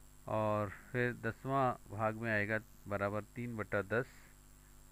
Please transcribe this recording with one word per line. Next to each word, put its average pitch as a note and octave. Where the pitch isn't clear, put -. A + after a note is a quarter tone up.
और G#2+
फिर B2
दसवाँ B2
भाग A2
में A2+
आएगा G#2+
बराबर G2+
तीन A#2+
बटा G#2
दस G#2